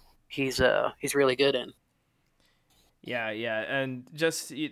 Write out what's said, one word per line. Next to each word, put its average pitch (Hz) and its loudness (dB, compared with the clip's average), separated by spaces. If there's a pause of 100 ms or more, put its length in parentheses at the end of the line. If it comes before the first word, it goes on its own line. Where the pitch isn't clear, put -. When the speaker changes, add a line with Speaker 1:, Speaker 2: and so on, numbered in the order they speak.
(280)
Speaker 1:
he's, 131 -2
uh, 113 4
he's 139 -2
really 135 4
good 139 4
in. 120 -6 (1300)
Speaker 2:
Yeah, 113 -6
yeah, 110 -4
and 131 -4
just, 160 -2
y-, 151 -6